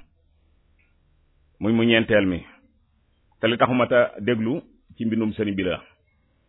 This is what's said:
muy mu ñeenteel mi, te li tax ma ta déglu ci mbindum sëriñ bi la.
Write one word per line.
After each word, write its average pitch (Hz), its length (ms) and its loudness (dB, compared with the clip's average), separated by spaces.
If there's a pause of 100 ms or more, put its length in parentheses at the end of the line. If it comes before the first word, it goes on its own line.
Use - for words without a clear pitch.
(1600)
muy 104 120 0
mu 113 120 2
ñeenteel 113 420 4
mi, 87 180 -4 (960)
te 113 80 -2
li 117 80 0
tax 123 160 2
ma 123 140 2
ta 120 340 2
déglu 113 400 -2 (360)
ci 120 80 -6
mbindum 110 280 -2
sëriñ 104 220 -4
bi 95 80 -4
la. 85 200 -4 (680)